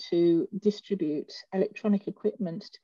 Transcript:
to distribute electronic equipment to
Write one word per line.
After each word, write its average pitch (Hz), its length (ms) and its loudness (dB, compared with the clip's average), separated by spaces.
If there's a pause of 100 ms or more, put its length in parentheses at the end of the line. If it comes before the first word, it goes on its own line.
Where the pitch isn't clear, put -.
(100)
to 170 360 4 (120)
distribute 190 760 -2 (200)
electronic 196 560 0
equipment 185 540 -4 (100)
to - 120 -20